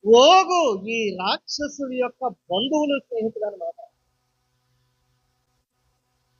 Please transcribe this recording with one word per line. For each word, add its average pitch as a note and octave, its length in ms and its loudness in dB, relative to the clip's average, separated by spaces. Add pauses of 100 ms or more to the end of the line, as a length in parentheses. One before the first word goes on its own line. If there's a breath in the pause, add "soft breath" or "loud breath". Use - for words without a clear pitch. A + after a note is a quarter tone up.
ఓగు D4 800 4
ఈ A3 280 -4
రాక్షసుడి B3+ 800 -6
యొక్క B3 280 -6
బంధువులు, C#4 760 -4
స్నేహితులు A#3+ 460 -6
అన్నమాట. G4+ 420 -12 (2500)